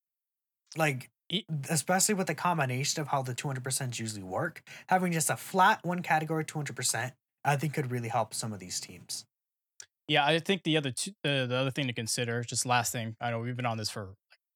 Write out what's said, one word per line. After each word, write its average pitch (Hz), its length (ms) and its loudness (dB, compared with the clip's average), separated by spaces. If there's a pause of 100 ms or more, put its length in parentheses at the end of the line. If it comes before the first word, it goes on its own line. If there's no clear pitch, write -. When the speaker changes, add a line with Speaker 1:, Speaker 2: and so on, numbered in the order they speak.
(760)
Speaker 1:
Like, 147 340 0 (200)
Speaker 2:
E- 190 140 -2 (260)
Speaker 1:
especially 185 440 4
with 185 120 0
the 160 80 0
combination 143 680 0
of 139 60 -4
how 139 140 0
the 127 120 -6
two - 140 -6
hundred 127 160 -4
percent 127 360 -4
usually 107 220 -6
work, 107 400 -4 (260)
having 180 240 4
just 160 180 0
a 120 60 2
flat 190 480 4
one 175 180 0
category 156 420 2
two - 140 -6
hundred 135 180 -4
percent, 123 380 -2 (300)
I 143 120 6
think 139 180 -2
could 135 160 -2
really 120 180 -2
help 110 260 0
some 110 180 -4
of 98 80 -8
these 90 200 -6
teams. - 460 -10 (840)
Speaker 2:
Yeah, 147 180 4
I 160 120 6
think 175 240 0
the 156 140 2
other 143 140 2
two, 196 220 -6 (100)
the, 139 260 2
the 123 80 0
other 135 140 2
thing 143 160 -2
to 123 60 -2
consider, 120 500 -2
just 113 220 -2
last 123 280 4
thing, 113 280 -6
I 120 100 -2
know 117 100 -2
we've 123 160 -4
been 123 100 -4
on 113 100 0
this 110 140 -4
for, 104 160 -8
like, - 320 -20 (180)